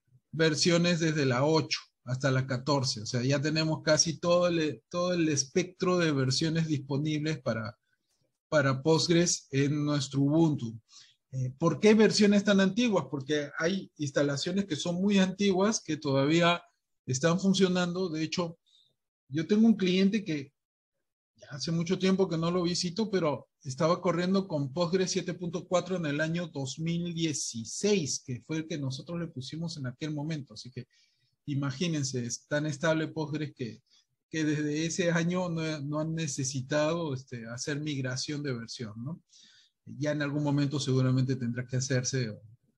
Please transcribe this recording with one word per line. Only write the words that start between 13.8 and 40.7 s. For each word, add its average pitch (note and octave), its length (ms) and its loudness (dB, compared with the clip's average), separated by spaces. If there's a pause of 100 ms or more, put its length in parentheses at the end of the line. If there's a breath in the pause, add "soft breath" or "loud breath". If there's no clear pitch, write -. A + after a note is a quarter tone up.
instalaciones D3+ 680 -2
que D3+ 100 -4
son F3 200 -4
muy G3 220 2
antiguas, F#3+ 640 2
que D#3 140 -4
todavía D3 640 2 (440)
están E3 340 0
funcionando. F3+ 720 2
De D#3 120 -4
hecho, E3+ 360 -4 (720 soft breath)
yo D#3 180 -4
tengo G#3+ 200 6
un A3 100 6
cliente F#3+ 480 2
que D3 280 -6 (840)
ya - 160 -20
hace E3 200 -6
mucho E3+ 260 0
tiempo F#3+ 300 4
que E3 80 -2
no E3 140 0
lo F3+ 120 0
visito, F3 480 -2
pero D#3+ 380 0 (140)
estaba D#3+ 400 0
corriendo F3+ 440 0
con C#3 280 -4
Postgres F3 360 0
siete F3 220 -2
punto E3+ 340 -8
cuatro F3 300 0
en E3+ 80 -4
el C#3+ 160 -2
año E3 280 -2
dos C#3 300 -8
mil E3+ 360 -2
dieciséis, D#3 1080 -2
que B2 200 -8
fue D#3 160 -6
el D#3 100 -8
que E3 100 -6
nosotros C3+ 400 -6
le E3+ 80 -6
pusimos D#3+ 520 -10
en C3+ 80 -8
aquel D#3 260 -8
momento. D3 400 -6
Así C3+ 180 -16
que A#2 160 -12 (600)
imagínense, C#3 800 -2
es - 200 -10
tan D3+ 200 -2
estable D#3+ 420 0
Postgres D3+ 460 -6
que, A2 280 -10 (460 soft breath)
que D#3+ 160 -2
desde D3+ 400 0
ese E3+ 280 0
año F3 360 0
no, D#3+ 320 -4
no D3 200 -4
han D#3+ 140 -4
necesitado, D3+ 1000 -2
este, A#2+ 340 -12
hacer C#3 320 -6
migración C#3+ 640 -6
de C#3+ 100 -4
versión, A2+ 400 -10 (100)
¿no? D#3+ 200 -10 (640 soft breath)
Ya C3 260 -4
en D3 80 -2
algún C#3+ 240 -2
momento C#3+ 340 0